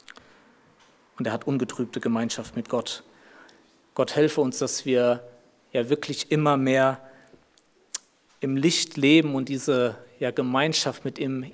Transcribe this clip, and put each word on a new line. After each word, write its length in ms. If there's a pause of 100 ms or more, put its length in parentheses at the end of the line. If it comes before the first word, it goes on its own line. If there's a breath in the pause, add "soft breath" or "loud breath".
(1200 soft breath)
Und 80
er 60
hat 140
ungetrübte 540
Gemeinschaft 560
mit 120
Gott. 360 (920 soft breath)
Gott 220
helfe 240
uns, 180
dass 260
wir 380 (500)
ja 160
wirklich 420
immer 260
mehr 440 (1400 loud breath)
im 160
Licht 400
leben 380
und 140
diese, 480 (220)
ja, 120
Gemeinschaft 720
mit 140
ihm, 360